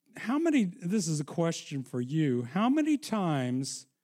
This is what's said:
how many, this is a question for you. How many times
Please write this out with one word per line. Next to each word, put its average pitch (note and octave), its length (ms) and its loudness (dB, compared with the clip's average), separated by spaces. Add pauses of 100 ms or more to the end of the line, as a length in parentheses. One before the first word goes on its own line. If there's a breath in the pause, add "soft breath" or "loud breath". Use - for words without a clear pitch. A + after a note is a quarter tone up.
(180)
how A#3+ 200 -2
many, D4+ 280 4
this F3+ 420 -2
is D#3 120 0
a D3+ 60 -4
question D#3+ 580 -2
for B2+ 160 -6
you. B2+ 440 2
How G3+ 260 0
many D4+ 280 4
times C3+ 880 -2 (160)